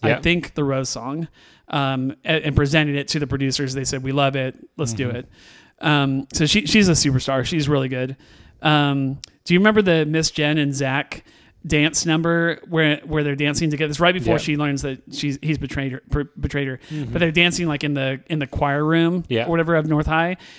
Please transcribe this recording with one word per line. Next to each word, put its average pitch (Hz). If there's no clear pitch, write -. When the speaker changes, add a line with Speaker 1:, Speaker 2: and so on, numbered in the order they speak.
Speaker 1:
I 113
Speaker 2:
Yeah. 120
Speaker 1:
think, 165
the 151
Rose 135
song, 139
um, 135
a-, 156
and 147
presented 147
it 143
to 160
the 143
producers. 135
They 131
said, 131
"We 135
love 139
it. 131
Let's 123
do 123
Speaker 2:
Mm-hmm. 120
Speaker 1:
it." -
Um, 139
so 160
she, 202
she's 202
a 165
superstar. 135
She's 147
really 135
good. 131
Um, 139
do 175
you 180
remember 214
the 165
Miss 156
Jen 151
and 143
Zach 135
dance 151
number 170
where, 156
where 151
they're 143
dancing 147
together? 147
It's 143
right 175
before 165
Speaker 2:
Yeah. -
Speaker 1:
she 151
learns 143
that 135
she's, 143
he's 151
betrayed 135
her, 131
per-, 143
betrayed 143
her. 131
Speaker 2:
Mm-hmm. 147
Speaker 1:
But 165
they're 165
dancing, 175
like, 147
in 147
the, 135
in 156
the 147
choir 143
room 165
Speaker 2:
Yeah. 117
Speaker 1:
or 160
whatever 165
of 156
North 151
High, 165